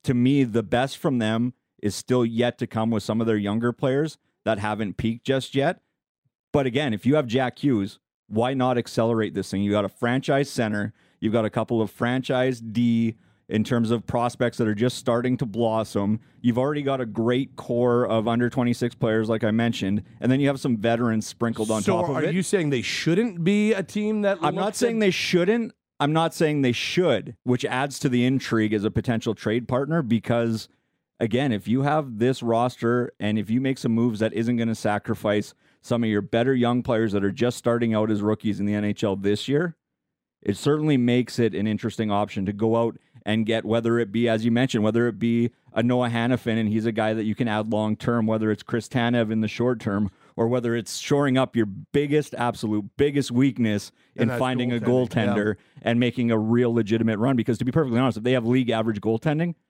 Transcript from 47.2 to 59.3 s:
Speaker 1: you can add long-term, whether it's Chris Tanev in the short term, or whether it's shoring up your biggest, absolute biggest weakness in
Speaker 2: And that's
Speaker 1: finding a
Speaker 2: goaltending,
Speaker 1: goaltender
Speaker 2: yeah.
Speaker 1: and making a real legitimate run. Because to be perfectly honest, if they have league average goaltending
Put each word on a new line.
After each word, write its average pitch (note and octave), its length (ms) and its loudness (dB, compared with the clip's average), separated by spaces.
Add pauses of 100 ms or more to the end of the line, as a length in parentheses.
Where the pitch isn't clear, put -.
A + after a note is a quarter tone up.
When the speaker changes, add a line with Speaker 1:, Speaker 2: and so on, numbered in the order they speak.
Speaker 1:
you G#2+ 100 -2
can A#2+ 140 -2
add G#2+ 240 -2
long-term, G#2+ 520 0
whether A2 280 2
it's G2+ 100 -4
Chris - 260 -4
Tanev A#2 440 0
in A2 80 0
the G#2+ 80 0
short A#2+ 320 0
term, G2+ 320 -2 (240)
or A2+ 100 2
whether A#2 300 0
it's - 220 -6
shoring C#3+ 380 2
up C3 200 0
your A2 100 4
biggest, C#3+ 680 -2
absolute G#2+ 500 -2 (120)
biggest C#3+ 360 2
weakness A#2+ 580 2 (240)
in - 80 -2
Speaker 2:
And A2+ 80 2
that's A#2+ 80 -4
Speaker 1:
finding B2 340 -2
a A#2+ 60 -2
Speaker 2:
goaltending, A#2 560 0
Speaker 1:
goaltender G#2 220 0
Speaker 2:
yeah. - 260 -20
Speaker 1:
and A#2 160 2
making A#2+ 320 0
a A2 80 2
real A#2 340 2
legitimate A2+ 460 2
run. B2+ 160 2
Because A#2 240 0
to - 60 -4
be B2 80 -2
perfectly C3 260 2
honest, B2 200 0
if G#2+ 40 -8
they B2 100 2
have A#2+ 140 0
league B2 240 2
average A2 300 0
goaltending D3 560 -2 (140)